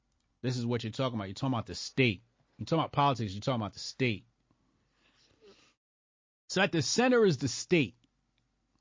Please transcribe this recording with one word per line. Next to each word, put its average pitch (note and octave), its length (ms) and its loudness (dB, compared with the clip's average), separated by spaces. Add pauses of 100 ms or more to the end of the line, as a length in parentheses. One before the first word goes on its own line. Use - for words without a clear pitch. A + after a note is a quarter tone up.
(420)
this B2+ 160 -2
is A#2 80 -2
what A#2+ 180 -2
you're A2 80 -6
talking C3 240 -2
about. G2+ 140 -6
You're G2 60 -12
talking C3+ 180 -2
about A2+ 120 -2
the F2+ 80 -10
state. A#2 480 0 (360)
You're A2 80 -8
talking D#3+ 160 0
about A#2+ 100 -4
politics. A#2+ 420 0
You're G#2 80 -8
talking B2 200 -2
about G2+ 120 -4
the - 60 -18
state. A#2 460 -4 (2250)
So F#3 120 0
at G3+ 100 2
the E3 100 2
center A#3+ 440 4
is E3 120 4
the C#3 100 -2
state. C#3+ 480 0 (840)